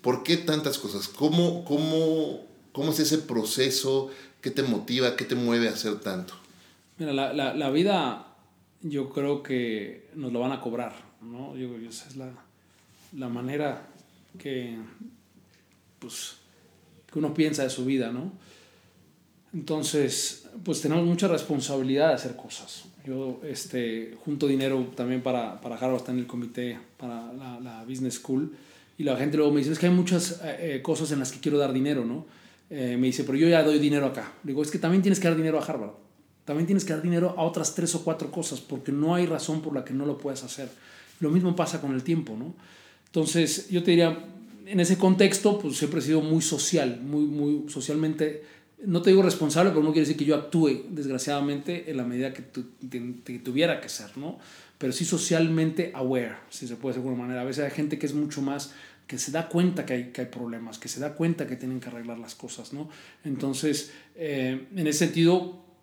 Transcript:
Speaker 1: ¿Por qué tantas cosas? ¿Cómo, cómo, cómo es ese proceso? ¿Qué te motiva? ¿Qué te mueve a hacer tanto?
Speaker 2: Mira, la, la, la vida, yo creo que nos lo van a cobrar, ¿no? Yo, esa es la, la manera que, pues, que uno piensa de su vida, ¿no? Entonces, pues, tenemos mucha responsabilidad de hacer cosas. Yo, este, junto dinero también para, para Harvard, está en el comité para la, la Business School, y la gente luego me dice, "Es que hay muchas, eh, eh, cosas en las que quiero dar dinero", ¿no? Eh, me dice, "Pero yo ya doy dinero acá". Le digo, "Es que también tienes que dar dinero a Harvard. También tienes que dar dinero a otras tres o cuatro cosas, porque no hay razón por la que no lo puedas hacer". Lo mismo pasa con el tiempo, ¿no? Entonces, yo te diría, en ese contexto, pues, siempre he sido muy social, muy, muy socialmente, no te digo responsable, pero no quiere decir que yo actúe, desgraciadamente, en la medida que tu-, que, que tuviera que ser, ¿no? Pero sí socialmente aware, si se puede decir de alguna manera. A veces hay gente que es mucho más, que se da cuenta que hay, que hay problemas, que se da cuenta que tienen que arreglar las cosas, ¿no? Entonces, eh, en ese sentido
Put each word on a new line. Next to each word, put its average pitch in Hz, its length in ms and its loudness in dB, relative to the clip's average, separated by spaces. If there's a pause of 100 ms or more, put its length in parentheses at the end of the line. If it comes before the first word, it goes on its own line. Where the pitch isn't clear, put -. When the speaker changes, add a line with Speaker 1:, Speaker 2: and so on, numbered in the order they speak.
Speaker 1:
¿Por 123 200 0
qué 170 140 2
tantas 151 420 -2
cosas? 101 300 -8
¿Cómo, 170 560 2
cómo, 160 760 0 (320)
cómo 143 180 -2
es 156 100 -2
ese 156 180 2
proceso? 135 880 0 (320)
¿Qué 135 100 -4
te 139 120 0
motiva? 123 540 0
¿Qué 123 80 -4
te 127 100 -2
mueve 117 340 2
a 104 40 0
hacer 107 280 -4
tanto? 92 340 -6 (640)
Speaker 2:
Mira, 156 140 -4
la, 135 200 0
la, 135 220 -2
la 139 160 0
vida, 160 640 0 (460)
yo 139 280 -4
creo 139 320 -2
que 117 720 -4
nos 135 180 -6
lo 117 80 -2
van 131 120 -2
a 131 80 -6
cobrar, 120 340 -6 (260)
¿no? 120 360 -14
Yo, 123 200 -10
esa 117 320 -14
es 135 80 -16
la, 131 140 -12 (840)
la 131 120 -8
manera 127 600 -4 (500)
que, 123 380 -8 (1200)
pues, - 380 -12 (760)
que 160 60 -4
uno 151 160 -2
piensa 151 280 2
de 131 80 0
su 127 140 -4
vida, 127 260 0
¿no? 143 220 -6 (1200)
Entonces, 147 960 -2 (180)
pues, 175 160 -2
tenemos 160 240 2
mucha 175 240 4
responsabilidad 139 800 2
de 147 60 6
hacer 123 220 -4
cosas. - 480 -16 (200)
Yo, 131 400 -6
este, 120 800 -6
junto 147 220 0
dinero 135 480 2
también 123 280 -2
para, 120 380 -2
para 117 160 -8
Harvard, 127 200 0
está 127 160 -4
en 123 60 0
el 123 80 -2
comité 120 520 -6 (180)
para 117 360 -12
la, 127 280 -14
la 117 240 -14
Business 127 300 -4
School, 143 380 -2 (460)
y 165 40 -6
la 139 140 2
gente 147 220 2
luego 147 120 6
me 147 100 4
dice, 139 120 0
"Es 156 60 -2
que 175 80 4
hay 180 80 8
muchas, 180 500 2
eh, 151 320 -4
eh, 127 60 -4
cosas 156 300 0
en 143 60 2
las 131 140 -2
que - 80 -14
quiero 147 160 2
dar 139 160 4
dinero", 131 320 2
¿no? 127 220 -4 (420)
Eh, 123 320 -2
me 127 60 4
dice, 131 180 0
"Pero 135 140 0
yo 165 100 8
ya 165 140 8
doy 151 160 6
dinero 147 260 4
acá". 120 300 -4 (100)
Le - 40 -6
digo, 139 140 0
"Es 147 80 -2
que 190 80 -2
también 180 240 4
tienes 185 160 4
que 180 80 0
dar 165 120 4
dinero 160 200 2
a 143 60 0
Harvard. 113 280 -6 (520)
También 160 220 0
tienes 196 180 4
que - 80 -2
dar 156 80 -2
dinero 175 380 2
a 165 60 2
otras 160 300 0
tres 165 200 0
o 165 100 -4
cuatro 156 260 -2
cosas, 160 300 -6
porque - 320 -6
no 151 220 2
hay 180 100 4
razón 156 380 -2
por 151 120 -6
la 127 120 -4
que 131 80 -6
no 139 100 -2
lo 143 140 -2
puedas 135 260 -6
hacer". 127 240 -10 (500)
Lo 151 120 2
mismo 175 260 4
pasa 160 240 -2
con 139 140 -2
el 131 80 -2
tiempo, 160 340 0
¿no? 143 180 -8 (520)
Entonces, 156 640 0
yo 175 120 2
te 175 100 6
diría, 165 260 6 (480)
en 196 140 2
ese 180 180 6
contexto, 196 600 6
pues, 143 200 -4
siempre 156 220 0
he - 20 -4
sido 156 180 4
muy 160 220 2
social, 139 580 0
muy, 147 240 0
muy 147 460 0
socialmente, 151 720 -2 (400)
no 175 160 2
te 190 100 6
digo 190 120 10
responsable, 165 480 4
pero 156 120 4
no 156 100 4
quiere 156 140 6
decir 151 120 0
que 147 80 0
yo 156 80 4
actúe, 147 560 2
desgraciadamente, 143 1000 -2
en 147 60 -4
la 123 80 -2
medida 127 300 -2
que 156 80 -12
tu-, 127 240 -10 (240)
que, 123 240 -8 (100)
que 120 140 -10
tuviera 143 420 0
que - 80 -14
ser, - 300 -12
¿no? 147 200 -10 (380)
Pero 131 160 -2
sí 170 120 -2
socialmente 160 880 2
aware, 127 420 -2 (140)
si - 160 -12
se 120 100 -8
puede 127 180 -4
decir 127 80 -4
de 127 60 -4
alguna 123 180 -4
manera. 123 160 -4
A - 20 -4
veces 135 200 -2
hay 139 60 -2
gente 151 280 -2
que 151 80 -4
es 139 80 -2
mucho 147 260 -2
más, 139 320 -4 (340)
que 127 120 -8
se - 140 -4
da 165 160 -2
cuenta 175 360 2
que 131 80 -4
hay, 123 200 -2
que 131 100 -6
hay 120 60 -4
problemas, 117 500 -10
que - 100 -12
se - 120 -8
da 147 140 -6
cuenta 165 320 0
que 123 100 -6
tienen 127 240 -6
que 123 80 -12
arreglar 117 300 -10
las 113 160 -14
cosas, - 380 -14
¿no? 147 160 -10 (360)
Entonces, 139 640 -2 (240)
eh, 135 600 -4
en 175 120 0
ese 147 140 2
sentido 170 640 4 (200)